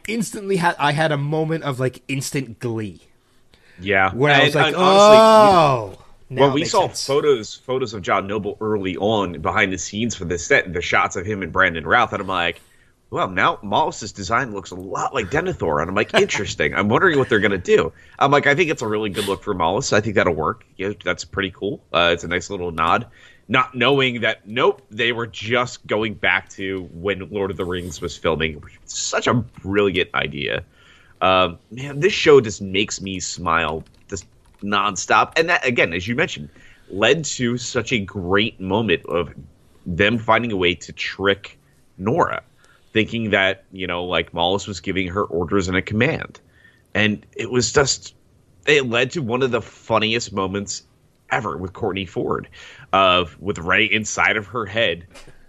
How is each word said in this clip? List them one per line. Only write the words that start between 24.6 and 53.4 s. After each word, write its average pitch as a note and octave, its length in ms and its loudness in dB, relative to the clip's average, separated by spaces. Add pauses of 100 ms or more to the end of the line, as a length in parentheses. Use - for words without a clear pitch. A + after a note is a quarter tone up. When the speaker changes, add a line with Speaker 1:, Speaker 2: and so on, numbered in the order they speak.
Speaker 2:
they A#2 180 0
were A#2 160 -4
just A#2+ 580 -4
going A2 300 -2
back F#2 360 0
to F#2+ 420 -8
when F#2 400 -6
Lord G2 180 -2
of F#2 60 -10
the G2 80 -6
Rings F2 360 -8
was F2 160 -8
filming. D#2 460 -2 (220)
Such - 420 -6
a G3+ 80 4
brilliant G2 800 0
idea. C#2 480 -2 (580)
Um, F#2 380 2 (140)
man, C#3 260 -10
this F#3 140 2
show C#3+ 280 6
just A2 220 -2
makes G2 380 -4
me F#2+ 180 -8
smile E2 640 -2 (260)
just G2 160 -10 (380)
nonstop. G#2 760 2
And E3 120 2
that, E3+ 180 0
again, B2 260 0
as F2+ 140 -6
you A#2 80 -4
mentioned, C3 340 -6 (420)
led B2 340 2
to A#2+ 340 -4
such A#2 340 -6
a A#2+ 60 2
great G2 640 -2
moment G2 460 0
of E2 280 -4 (500)
them G2+ 320 0
finding A2+ 360 0
a G2 40 -2
way F2+ 200 2
to - 160 -16
trick - 680 -4 (400)
Nora, A#2+ 460 -2 (480)
thinking A2 380 -2
that, G2 420 2
you F#2 160 -6
know, F2 160 -4
like, F2 280 -2
Mollis F2+ 360 0
was G2+ 100 -10
giving F#2 300 -4
her F#2+ 160 -4
orders F2 420 -2
and F#2 100 -2
a F#2+ 60 0
command. A#2+ 560 -2 (560)
And G#2 400 0
it G#2+ 160 -8
was B2 220 0
just, - 420 0 (520)
it C#3 220 2
led B2 220 0
to F3 120 -6
one B2 200 -2
of C3 80 2
the A#2+ 100 -2
funniest A2 720 -2
moments G2+ 520 -6 (480)
ever G#2+ 240 -4
with F#2 160 -8
Courtney F#2+ 340 -6
Ford, G#2 420 -4 (440)
of, F2+ 480 4